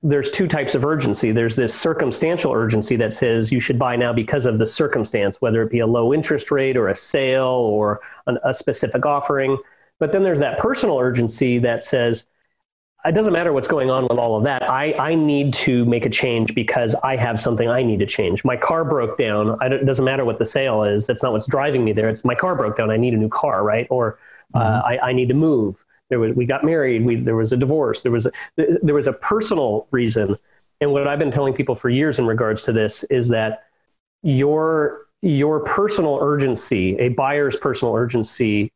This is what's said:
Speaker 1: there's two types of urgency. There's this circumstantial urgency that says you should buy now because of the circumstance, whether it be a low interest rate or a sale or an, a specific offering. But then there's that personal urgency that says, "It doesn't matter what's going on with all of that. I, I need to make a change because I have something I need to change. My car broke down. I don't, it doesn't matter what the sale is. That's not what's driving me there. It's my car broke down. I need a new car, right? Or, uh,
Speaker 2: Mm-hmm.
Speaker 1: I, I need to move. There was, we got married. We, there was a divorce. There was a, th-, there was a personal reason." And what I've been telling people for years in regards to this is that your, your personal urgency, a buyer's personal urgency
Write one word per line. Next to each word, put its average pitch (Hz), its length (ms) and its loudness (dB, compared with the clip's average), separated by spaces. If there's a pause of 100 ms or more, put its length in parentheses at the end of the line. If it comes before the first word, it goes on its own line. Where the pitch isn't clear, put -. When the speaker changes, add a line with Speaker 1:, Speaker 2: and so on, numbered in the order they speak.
Speaker 1:
there's 143 280 2
two 185 180 0
types 147 260 -2
of 131 100 0
urgency. 135 460 0
There's 113 260 2
this 123 220 0
circumstantial 160 720 0
urgency 113 440 0
that 110 160 0
says 113 400 0
you 123 80 2
should 120 180 0
buy 123 180 0
now 120 180 0
because 117 320 0
of 110 120 2
the 110 80 2
circumstance, 110 760 -2
whether 113 200 2
it 110 80 -2
be 117 100 0
a 113 60 2
low 117 280 2
interest 151 360 -2
rate 135 260 2
or 110 120 2
a 98 60 0
sale 131 500 0
or 107 560 0 (260)
an, 123 180 0
a 131 100 0
specific 131 500 -2
offering. 139 540 0 (400)
But 151 140 0
then 196 100 2
there's 180 160 2
that 139 200 0
personal 233 400 0
urgency 123 600 0
that 117 240 0
says, 120 420 0 (800)
"It 165 100 0
doesn't 208 200 2
matter 170 180 0
what's 135 160 0
going 135 220 2
on 131 180 2
with 120 100 0
all 117 200 0
of 107 60 2
that. 131 260 0
I, 139 240 0
I 151 200 0
need 143 400 2
to 123 300 2
make 120 220 2
a 117 40 0
change 113 440 0
because 117 400 0 (100)
I 135 120 0
have 117 220 -2
something 117 300 0
I 123 140 0
need 110 160 0
to 101 80 0
change. 95 360 -2
My 123 140 0
car 165 300 -2
broke 131 320 -2
down. 107 420 0
I 127 80 0
don't, 131 140 0
it - 20 -2
doesn't 135 220 2
matter 135 180 0
what 117 140 -2
the 113 80 0
sale 127 360 0
is. 104 240 0
That's 123 160 -2
not 127 100 0
what's 107 140 -2
driving 135 380 0
me 110 80 2
there. 107 160 0
It's 110 160 -4
my 123 100 2
car 180 220 -2
broke 110 220 -2
down. 110 120 0
I 110 60 0
need 120 160 2
a 110 60 2
new 107 100 2
car, 110 340 -2
right? 110 280 0
Or, 120 280 -2 (360)
uh, 120 40 2 (240)
Speaker 2:
Mm-hmm. 131 40 0
Speaker 1:
I, 123 240 -2
I - 20 0
need 127 160 2
to 127 60 2
move. 135 500 0 (240)
There 127 100 0
was, 113 160 0
we 123 100 0
got 135 200 -2
married. 135 400 2
We, 120 120 2
there 113 200 -2
was 113 160 0
a 127 40 0
divorce. 147 460 0
There 127 80 0
was 117 160 0
a, - 60 -2 (240)
th-, 151 260 2
there 147 120 2
was 139 120 2
a 135 60 0
personal 160 800 -2
reason." 110 440 0 (440)
And 143 120 2
what 139 140 0
I've 143 140 -2
been 151 100 0
telling 139 220 0
people 135 240 -2
for 127 140 -2
years 139 280 2
in 123 80 2
regards 110 380 0
to 120 80 -2
this 110 320 0
is 123 240 0
that 110 360 -2 (580)
your, 151 840 0 (160)
your 151 380 2
personal 175 600 0
urgency, 127 760 0
a 123 120 2
buyer's 139 460 0
personal 120 380 -2
urgency 110 800 -2